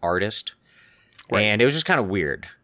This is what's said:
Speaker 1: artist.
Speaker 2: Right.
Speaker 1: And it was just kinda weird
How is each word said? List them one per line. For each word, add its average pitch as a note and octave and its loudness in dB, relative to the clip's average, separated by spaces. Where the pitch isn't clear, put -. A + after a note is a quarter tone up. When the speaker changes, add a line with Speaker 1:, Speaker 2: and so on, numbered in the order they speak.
Speaker 1:
artist. F#2 -2
Speaker 2:
Right. G#2 2
Speaker 1:
And G#2+ 2
it A#2+ 6
was C#3+ 2
just D#3+ -4
kinda D#3+ 2
weird F2+ -4